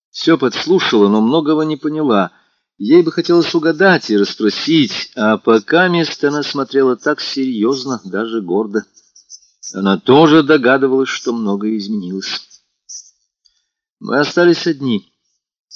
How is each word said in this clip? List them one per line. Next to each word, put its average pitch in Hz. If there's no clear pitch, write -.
все -
подслушала, 127
но 107
многого 151
не 156
поняла. 139
Ей 147
бы 160
хотелось 170
угадать 165
и 107
расспросить, 107
а 110
пока 127
мест 170
она 147
смотрела 135
так 147
серьезно, 127
даже 110
гордо. 101
Она 196
тоже 151
догадывалась, 135
что -
многое 107
изменилось. 98
Мы 120
остались 170
одни. 135